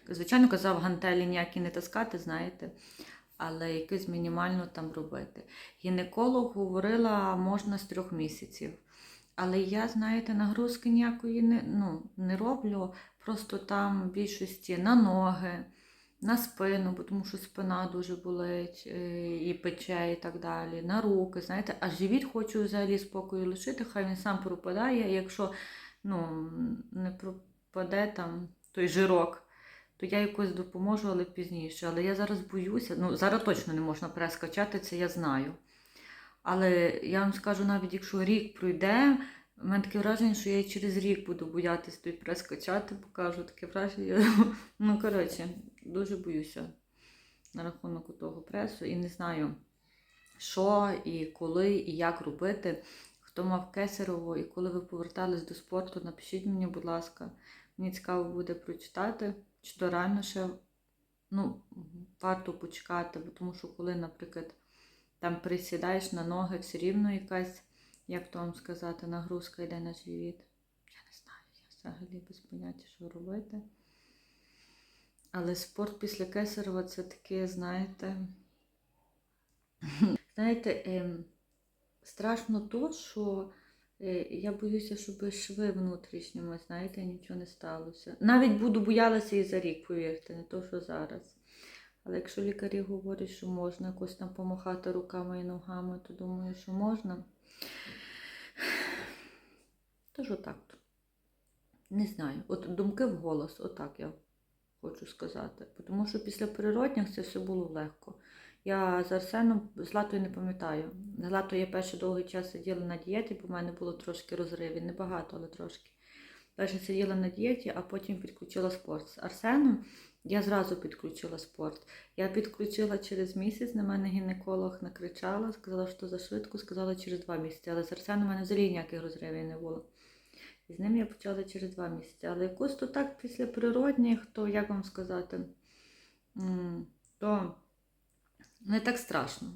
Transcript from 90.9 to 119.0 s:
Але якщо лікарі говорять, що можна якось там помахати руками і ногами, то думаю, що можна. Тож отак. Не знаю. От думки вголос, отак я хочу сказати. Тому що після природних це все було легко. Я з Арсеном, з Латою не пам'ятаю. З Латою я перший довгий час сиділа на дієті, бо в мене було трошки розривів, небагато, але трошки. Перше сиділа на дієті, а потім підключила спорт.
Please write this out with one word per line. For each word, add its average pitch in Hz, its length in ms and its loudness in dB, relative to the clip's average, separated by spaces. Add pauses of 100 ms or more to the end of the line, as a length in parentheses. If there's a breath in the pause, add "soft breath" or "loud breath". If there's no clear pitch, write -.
Але 185 120 -6
якщо 185 260 -4
лікарі 202 380 -2
говорять, 190 500 -6
що 185 180 -10
можна 180 400 -4
якось 185 260 -8
там 185 200 -10
помахати 185 580 -4
руками 180 480 -6
і 180 40 -6
ногами, 180 640 -8
то 180 60 -16
думаю, 185 400 -6
що - 180 -12
можна. 202 520 -2 (3000 loud breath)
Тож 262 180 -6
отак. - 480 -10 (1120)
Не 202 160 0
знаю. 147 420 -6
От 180 260 -6
думки 202 320 0
вголос, 160 540 -4
отак - 400 -10
я 156 120 -8 (680)
хочу - 260 -12
сказати. - 600 -10 (200)
Тому 202 200 -2
що 208 180 -4
після 208 220 -4
природних 214 680 0
це - 60 -6
все 185 200 -6
було 185 280 -2
легко. 156 460 -8 (540 loud breath)
Я 185 400 4
з - 40 -4
Арсеном, 220 640 4
з - 180 -6
Латою 208 280 2
не 190 60 -2
пам'ятаю. 175 640 -4 (280)
З 175 120 -2
Латою 190 300 2
я 185 60 2
перший 185 340 -2
довгий 180 240 0
час 180 260 -4
сиділа 180 300 -4
на 175 160 -4
дієті, 202 460 -2
бо 180 60 -12
в - 20 -6
мене 175 220 -4
було 175 200 -6
трошки 175 440 -8
розривів, 165 480 -4
небагато, 175 520 -6
але 165 100 -10
трошки. - 440 -14 (640 loud breath)
Перше 190 240 0
сиділа 196 360 0
на 185 140 2
дієті, 240 480 0
а 180 60 -2
потім 190 380 -6
підключила - 500 -4
спорт. 156 380 -6